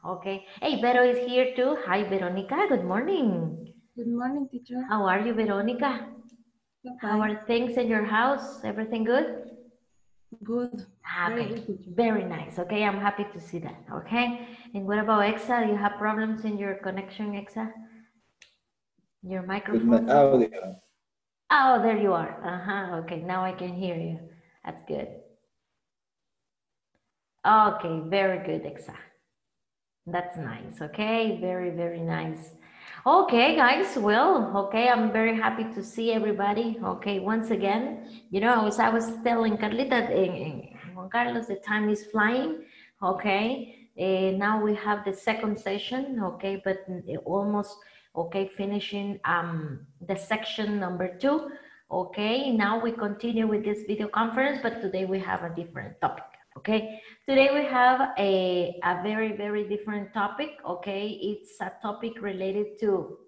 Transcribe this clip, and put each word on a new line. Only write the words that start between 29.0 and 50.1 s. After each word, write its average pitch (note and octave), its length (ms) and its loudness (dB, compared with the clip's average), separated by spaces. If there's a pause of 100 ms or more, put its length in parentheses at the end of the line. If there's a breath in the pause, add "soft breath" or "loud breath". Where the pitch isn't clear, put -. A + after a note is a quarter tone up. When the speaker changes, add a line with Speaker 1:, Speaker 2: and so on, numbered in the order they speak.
Speaker 1:
That's F3 300 -4
nice. A#2 440 -10
Okay, G#3+ 600 0
very, F3+ 300 -2
very E3+ 300 -4
nice. D#3+ 500 -4 (540 loud breath)
Okay, D4 520 6
guys, D4 420 4
well, A3 580 4 (100)
okay, A#3 220 2
I'm A3 240 4
very A3+ 240 4
happy A3 280 0 (100)
to G3 80 -6
see A3+ 300 -2
everybody. G#3+ 720 0
Okay, G3 340 -2
once A3 320 0
again, A3 580 0 (220 loud breath)
you F#3+ 100 0
know, A3+ 260 4
as G#3 120 0
I A3+ 120 6
was A3+ 200 0 (140)
telling A3+ 320 4
Carlita A3 360 0 (180)
and, F#3 280 2
and D#3+ 580 -10
Juan F#3 140 -12
Carlos, A#3+ 380 -2
the G3 80 -4
time G#3+ 320 -2
is G#3 180 0
flying. B3 560 0 (400 loud breath)
Okay, G3+ 840 -2 (100)
eh, F#3+ 340 2
now G#3 300 2
we G#3 140 2
have G3+ 280 -2
the G3 80 -2
second G#3+ 460 -2
session. B3 640 -4
Okay, F#3+ 420 -4
but, F#3+ 140 0 (300)
eh, D#3 160 -6
almost, G3+ 520 -2 (380 soft breath)
okay, F3+ 420 -2
finishing, G3+ 680 -4
um, E3 600 -2 (220)
the G3 100 0